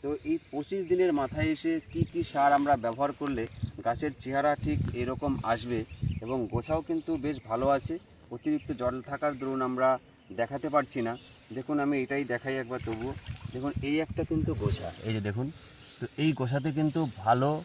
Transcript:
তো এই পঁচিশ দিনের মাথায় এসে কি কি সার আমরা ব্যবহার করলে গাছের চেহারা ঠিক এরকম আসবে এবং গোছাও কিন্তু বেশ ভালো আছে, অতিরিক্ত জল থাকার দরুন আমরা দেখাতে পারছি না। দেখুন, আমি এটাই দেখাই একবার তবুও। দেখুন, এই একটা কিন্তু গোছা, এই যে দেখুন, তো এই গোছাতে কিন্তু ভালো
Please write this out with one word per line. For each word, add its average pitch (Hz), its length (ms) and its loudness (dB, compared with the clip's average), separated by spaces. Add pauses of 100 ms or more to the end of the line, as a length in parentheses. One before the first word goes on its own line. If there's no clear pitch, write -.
তো - 80 -4 (140)
এই 330 140 0 (140)
পঁচিশ 147 300 -4 (100)
দিনের 180 220 6
মাথায় 156 420 2
এসে 165 160 -2 (200)
কি 170 100 0 (100)
কি 170 120 0
সার 143 300 6
আমরা 143 220 6
ব্যবহার 120 440 0
করলে 135 240 -2 (420)
গাছের 127 260 0 (100)
চেহারা 139 340 2
ঠিক 147 240 0 (220)
এরকম 131 300 0 (120)
আসবে 117 360 0 (420)
এবং 123 160 -2 (160)
গোছাও 156 280 0
কিন্তু 165 300 -2 (140)
বেশ 147 120 -2 (120)
ভালো 120 200 2
আছে, 139 240 2 (380)
অতিরিক্ত 147 380 -2 (120)
জল 123 200 0
থাকার 143 380 -2
দরুন 135 220 -2
আমরা 127 280 4 (400)
দেখাতে 123 400 -2
পারছি 139 320 2
না। 113 120 -2 (380)
দেখুন, 131 280 -4
আমি 143 240 2
এটাই 139 200 -2 (100)
দেখাই 135 280 -2
একবার 123 240 -6
তবুও। 113 280 -4 (400)
দেখুন, 135 180 -2 (120)
এই 147 220 2
একটা - 180 -4
কিন্তু 156 280 0 (100)
গোছা, 95 280 -2 (160)
এই 110 100 0
যে 107 120 0
দেখুন, 117 200 -2 (520)
তো 123 60 -4 (120)
এই 156 160 4
গোছাতে 131 380 0
কিন্তু 156 280 2 (180)
ভালো 120 320 4 (160)